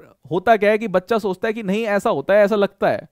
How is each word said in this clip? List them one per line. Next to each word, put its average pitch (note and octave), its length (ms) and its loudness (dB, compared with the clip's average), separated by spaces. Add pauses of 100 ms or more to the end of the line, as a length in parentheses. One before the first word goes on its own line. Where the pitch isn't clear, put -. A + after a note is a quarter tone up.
(320)
होता F#3 260 2
क्या G3+ 140 2
है A3 60 2
कि A3+ 100 -6
बच्चा F#3 300 -2
सोचता G3+ 300 -4
है A3 60 -4
कि A3+ 100 -10
नहीं G3+ 200 -4
ऐसा G#3 260 -2
होता E3+ 240 -2
है, G#3 100 6
ऐसा G3+ 120 2
लगता G3 340 0
है, A2 220 -4